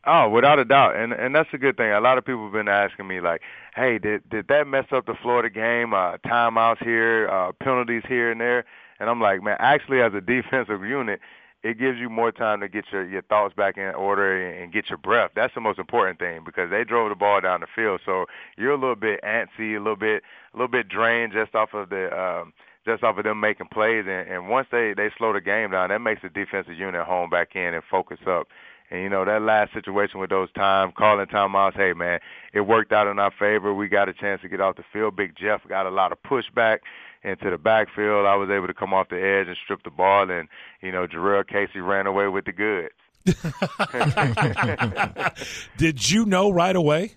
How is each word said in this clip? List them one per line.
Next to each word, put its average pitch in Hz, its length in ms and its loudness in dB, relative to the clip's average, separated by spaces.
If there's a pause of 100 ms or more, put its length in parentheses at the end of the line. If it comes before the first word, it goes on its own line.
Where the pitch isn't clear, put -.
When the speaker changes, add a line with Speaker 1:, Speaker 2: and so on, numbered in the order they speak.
Speaker 1:
Oh, 143 240 6
without 131 300 6
a 131 60 4
doubt, 123 320 6
and, 113 160 -2
and 131 220 -4
that's 156 180 4
a 147 60 -8
good 131 180 2
thing. 113 140 2
A 104 100 4
lot 127 180 4
of 120 60 -4
people 117 200 -6
have 101 80 -12
been 104 160 -2
asking 101 380 0
me, 92 140 -6
like, 85 200 0 (340)
"Hey, 117 240 0
did, 104 300 -4
did 107 200 -6
that 147 180 4
mess 135 260 -2
up 131 140 -2
the 113 80 -6
flow 120 240 0
of 117 60 2
the 117 60 -2
game? 113 440 -2
Uh, 90 240 0
timeouts 113 640 2
here, 113 460 2
uh, 92 240 0
penalties 120 540 -2
here 120 240 0
and 113 100 -4
there?" 120 240 0 (360)
And 104 80 -2
I'm 120 120 0
like, 98 220 2
"Man, 104 160 -2
actually, 135 420 2
as 113 140 4
a 101 60 -2
defensive 110 640 -2
unit, 113 380 -4 (420)
it 110 160 -6
gives 127 200 0
you 120 100 -6
more 113 220 0
time 107 300 -2
to 101 80 -6
get 98 240 -6
your, 95 120 -4
your 92 180 -6
thoughts 104 320 0
back 98 240 0
in 95 160 -6
order 98 420 0
and, 90 280 -6
and 82 80 -18
get 104 160 -4
your 95 100 -8
breath." 101 360 0
That's 117 200 0
the 123 60 -6
most 104 180 -2
important 95 400 -2
thing, 85 260 -6
because 87 260 -6
they 107 140 0
drove 117 240 0
the 101 80 -4
ball 101 240 4
down 90 200 0
the 82 140 -12
field. 107 320 0
So 92 200 -2 (300)
you're 123 160 0
a 143 60 0
little 131 180 -2
bit 104 280 -2
antsy, 110 500 -4
a 104 40 -4
little 104 180 -2
bit, 107 260 -2 (320)
a - 20 -16
little 123 120 -2
bit 117 200 0
drained 113 440 0
just 107 220 -2
off 110 200 0
of 101 140 -6
the, 92 280 -4
um, 87 360 -6 (340)
just 110 160 -2
off 110 160 2
of 104 60 -4
them 107 160 -2
making 107 300 -2
plays. 110 380 0
And, 92 180 -6
and 90 220 -8
once 131 240 0
they, 117 240 0
they 104 220 -2
slow 110 160 0
the 101 80 -2
game 101 300 -2
down, 92 180 0
that 107 100 0
makes 110 220 -4
the 92 80 -12
defensive 90 480 -8
unit 87 260 -6
hone 87 240 -2
back 87 260 -2
in 87 200 -4
and 82 160 -6
focus 92 360 -4
up. 90 220 -2 (420)
And, 90 120 -8
you 98 80 -4
know, 95 160 0
that 107 160 0
last 107 320 2
situation 98 460 -4
with 92 100 -6
those 95 220 -2
time, 98 440 0
calling 104 300 2
timeouts, 98 480 2
hey, 95 180 0
man, 85 280 -2 (340)
it 101 60 0
worked 110 320 2
out 104 160 4
in 101 100 -2
our 101 180 2
favor. 101 380 0
We 101 140 -4
got 98 200 2
a 92 60 -8
chance 98 280 -6
to 92 60 -16
get 95 120 -6
off 95 160 0
the 82 160 -18
field. 104 240 -2
Big 92 200 -4
Jeff 101 320 -2
got 95 180 -2
a 92 40 -4
lot 92 220 0
of - 100 -12
pushback 113 560 0 (460)
into 98 260 -4
the 87 80 -4
backfield. 104 680 2
I 101 120 4
was 98 140 -2
able 98 180 0
to 87 60 -6
come 95 200 -4
off 95 140 2
the 90 80 -6
edge 98 320 0
and 87 160 -10
strip - 180 -8
the 85 80 -14
ball, 95 400 4
and, 85 160 -4 (340)
you 92 120 -10
know, 90 160 -2
Jarrell 95 360 0
Casey 101 360 -4
ran 98 260 0
away 98 220 2
with 98 160 -4
the 90 80 -8
goods. 95 420 -4 (320)
Speaker 2:
<laughs> - 2500 -2
Did 151 320 0
you 220 160 4
know 196 260 4
right 180 260 2
away 165 400 2